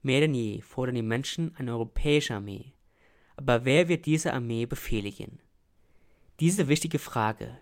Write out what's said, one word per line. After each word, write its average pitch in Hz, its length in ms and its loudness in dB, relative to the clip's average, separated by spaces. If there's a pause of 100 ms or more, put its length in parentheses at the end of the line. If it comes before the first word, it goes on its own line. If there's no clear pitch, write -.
Mehr 135 200 2
denn 156 120 4
je 110 280 -4
fordern 127 340 -4
die 117 80 0
Menschen 131 520 -2
eine 123 160 -6
europäische 127 600 0
Armee. 101 400 -8 (640)
Aber 123 260 2
wer 151 240 4
wird 170 180 0
diese 156 280 2
Armee 117 320 -2
befehligen?" - 760 -6 (1000)
Diese 175 260 4
wichtige 156 320 0
Frage 113 640 -4